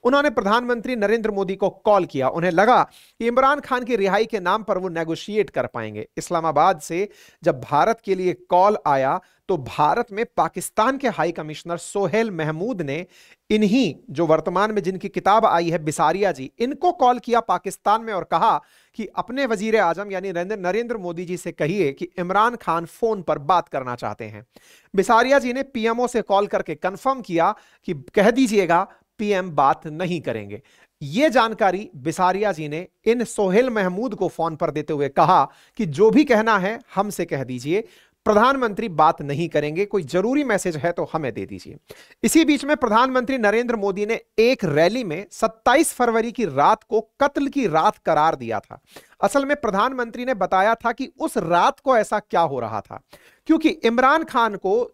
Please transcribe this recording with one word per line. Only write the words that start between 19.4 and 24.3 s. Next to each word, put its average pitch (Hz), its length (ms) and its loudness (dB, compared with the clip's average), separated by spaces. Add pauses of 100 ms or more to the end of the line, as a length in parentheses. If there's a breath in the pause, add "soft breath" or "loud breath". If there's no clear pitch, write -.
वजीर 220 320 0
आजम 190 340 0
यानी 190 200 -6
नरेंद्र, 180 260 -4
नरेंद्र 220 400 -4
मोदी 175 280 -8
जी 175 120 -8
से 165 140 -12
कहिए 160 420 -2
कि - 160 -12 (100)
इमरान 202 360 0
खान 170 300 -4
फोन 220 360 -4
पर 151 160 -2
बात 165 320 0
करना 127 260 -6
चाहते 113 300 -8
हैं। 107 200 -16 (500 soft breath)